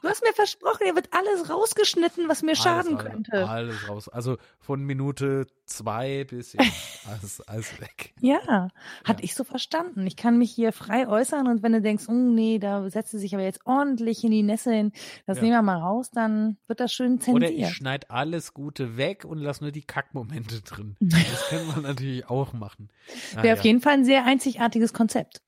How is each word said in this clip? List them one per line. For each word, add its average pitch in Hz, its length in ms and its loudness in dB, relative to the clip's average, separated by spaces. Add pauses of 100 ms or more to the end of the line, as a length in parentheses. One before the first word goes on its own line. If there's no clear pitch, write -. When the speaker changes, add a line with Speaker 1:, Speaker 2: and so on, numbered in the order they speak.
Speaker 1:
Du 311 60 -2
hast 427 140 -2
mir 453 120 4
versprochen, - 500 0
hier 359 100 2
wird 359 200 0
alles 381 340 0
rausgeschnitten, 349 800 0
was 311 140 0
mir 311 80 0
Speaker 2:
Alles 311 120 2
Speaker 1:
schaden 349 340 2
Speaker 2:
raus, 220 80 -6
Speaker 1:
könnte. 214 440 -2
Speaker 2:
alles 113 400 -4
raus. 104 220 -10
Also 120 260 -4 (220)
von 139 260 -6
Minute 135 640 -2 (180)
zwei 131 600 -6
bis 123 280 -12
jetzt 247 140 2
Speaker 1:
<laughs> - 420 -6
Speaker 2:
alles, 101 320 -12
alles - 400 -10
weg. - 400 -16
Speaker 1:
Ja, 254 480 2 (340)
hatte - 200 0
Speaker 2:
Ja. - 20 -6
Speaker 1:
ich - 100 -6
so 254 100 -4
verstanden. 277 600 -4
Ich 185 100 -6
kann 233 200 4
mich 240 160 4
hier 226 220 0
frei 240 340 -2
äußern 254 400 2
und 233 140 2
wenn 226 100 4
du 226 80 4
denkst, 214 280 0
„Oh 220 40 -2
nee, 226 460 4
da 196 320 -2
setzt 220 220 -6
sie 220 60 -6
sich 196 160 -4
aber 196 100 -2
jetzt 190 200 -4
ordentlich 247 600 0
in 226 80 4
die 214 100 6
Nässe 220 320 2
hin, 214 180 2 (320)
das 190 140 -4
Speaker 2:
Ja. 220 60 2
Speaker 1:
nehmen 233 100 6
wir 233 80 6
mal 185 160 2
raus“, 202 320 -2
dann 220 560 0
wird 226 140 -6
das 247 120 -2
schön 254 220 2
Speaker 2:
Oder 247 320 4
Speaker 1:
zensiert. 285 60 0 (180)
Speaker 2:
ich - 40 -6
schneid 135 360 -6
alles 156 420 -4
Gute 135 460 -8
weg 170 260 -4
und 156 140 -10
lass 143 240 -6
nur 147 100 -8
die 147 100 -12
Kackmomente 120 760 -8
drin. 104 400 -14
Speaker 1:
<laughs> - 0 -
Speaker 2:
Das 165 480 2
können 160 260 -4
wir 160 60 -2
natürlich 135 480 -6
auch 135 240 -2
machen. 104 380 -12 (400)
Speaker 1:
Wäre - 120 -8
Speaker 2:
Naja. 226 120 6
Speaker 1:
auf 202 100 0
jeden 233 160 8
Fall 294 140 6
ein 269 100 6
sehr 262 220 6
einzigartiges 233 680 2
Konzept. - 560 0